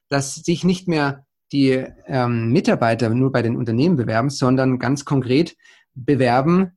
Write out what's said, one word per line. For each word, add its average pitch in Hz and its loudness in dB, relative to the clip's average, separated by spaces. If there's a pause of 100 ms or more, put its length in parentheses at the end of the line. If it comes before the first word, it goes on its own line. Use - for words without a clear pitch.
dass 139 -4
sich 165 -4
nicht 185 0
mehr 143 -2 (280)
die, 131 2 (220)
ähm, 120 -2
Mitarbeiter 123 2
nur 127 0
bei 120 -2
den 117 -2
Unternehmen 131 0
bewerben, 117 0
sondern 131 0
ganz 127 -4
konkret 135 0 (400)
bewerben 139 0